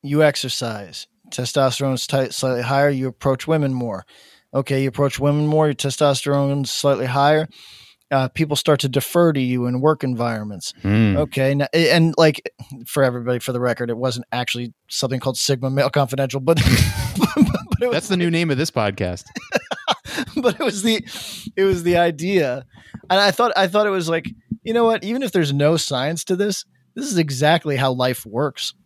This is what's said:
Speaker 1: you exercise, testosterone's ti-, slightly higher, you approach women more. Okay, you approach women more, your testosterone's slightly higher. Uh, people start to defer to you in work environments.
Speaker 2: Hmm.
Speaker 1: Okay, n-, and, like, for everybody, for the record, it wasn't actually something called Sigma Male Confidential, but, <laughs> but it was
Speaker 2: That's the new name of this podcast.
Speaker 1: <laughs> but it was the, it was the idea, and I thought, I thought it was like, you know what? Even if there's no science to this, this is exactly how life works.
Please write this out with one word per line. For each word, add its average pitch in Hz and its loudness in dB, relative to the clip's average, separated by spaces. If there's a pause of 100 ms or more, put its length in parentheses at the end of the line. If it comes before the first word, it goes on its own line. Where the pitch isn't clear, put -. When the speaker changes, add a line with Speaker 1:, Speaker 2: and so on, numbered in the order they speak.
Speaker 1:
you 143 2
exercise, 117 -2 (240)
testosterone's 131 0
ti-, 131 0
slightly 127 -2
higher, 139 2
you 131 -2
approach 131 -2
women 151 0
more. 113 -6 (480)
Okay, 135 0
you 135 0
approach 139 0
women 147 2
more, 151 2
your 147 0
testosterone's 139 0
slightly 131 0
higher. 147 2 (640)
Uh, 131 2
people 147 -2
start 147 2
to 139 -2
defer 160 2
to 143 0
you 123 0
in 123 -2
work 151 2
environments. 113 -4 (100)
Speaker 2:
Hmm. 104 4
Speaker 1:
Okay, 135 0
n-, 139 0
and, 165 4
like, 156 4 (340)
for - 0
everybody, 123 0
for - -6
the 120 -2
record, 120 -2
it 113 -4
wasn't 123 -4
actually 123 -6 (160)
something 131 -4
called 127 -4
Sigma 131 -2
Male 139 2
Confidential, 135 -2
but, 165 4
<laughs> - 2
but - 2
it 247 0
was 240 0
Speaker 2:
That's 170 -2
the 190 0
new 175 0
name 165 0
of 135 0
this 156 -2
podcast. 98 -2 (580)
Speaker 1:
<laughs> - -6
but 247 0
it 311 -2
was 208 -4
the, 220 0 (520)
it 190 2
was 185 2
the 175 2
idea, 165 0 (440)
and 190 4
I 202 4
thought, 233 2
I 190 4
thought 208 2
it 208 0
was 180 -2
like, 165 -2 (340)
you 220 -6
know 233 4
what? 226 2
Even 240 -4
if 226 -4
there's 156 2
no 147 4
science 147 -4
to 185 -2
this, 202 -4 (300)
this 277 -8
is 214 -2
exactly 151 2
how 131 0
life 127 -2
works. 123 -6 (120)